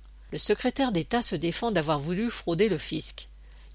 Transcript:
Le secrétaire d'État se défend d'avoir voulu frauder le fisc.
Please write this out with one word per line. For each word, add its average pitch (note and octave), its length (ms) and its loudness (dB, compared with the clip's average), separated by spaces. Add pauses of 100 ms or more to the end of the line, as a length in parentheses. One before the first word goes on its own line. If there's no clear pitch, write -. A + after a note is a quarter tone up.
(320)
Le - 80 -4
secrétaire B3 520 2
d'État F3+ 300 0
se - 140 0
défend E3+ 340 -2
d'avoir D#3 300 2
voulu F#3 320 -2
frauder F3+ 380 2
le D#3 100 0
fisc. - 500 -4 (460)